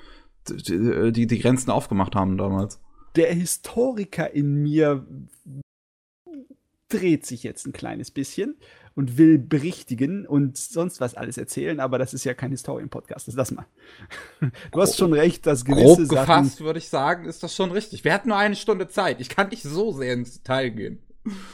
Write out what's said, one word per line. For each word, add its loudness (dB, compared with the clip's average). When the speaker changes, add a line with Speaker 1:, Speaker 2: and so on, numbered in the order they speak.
Speaker 1:
d-, -8
d-, 0
die, 2
die 0
Grenzen 2
aufgemacht -2
haben 0
damals. -2
Speaker 2:
Der 4
Historiker -4
in 0
mir 2
dreht 0
sich -12
jetzt -12
ein -8
kleines -12
bisschen -6
und -2
will 10
berichtigen -4
und 0
sonst -6
was -4
alles -10
erzählen, -6
aber -2
das -4
ist -8
ja -2
kein -6
Historien-Podcast, -10
das -10
lass -4
mal. -10
<laughs> -6
Du 0
hast 2
schon 4
recht, 2
dass 2
gewisse 6
Speaker 1:
Grob 12
Speaker 2:
Sachen 4
Speaker 1:
gefasst, -2
würde -4
ich -12
sagen, -2
ist -10
das -10
schon -2
richtig. -6
Wir 2
hatten -2
nur 0
eine 2
Stunde -2
Zeit. -2
Ich -12
kann 0
nicht -12
so -2
sehr -4
ins -6
Detail -2
gehen. -8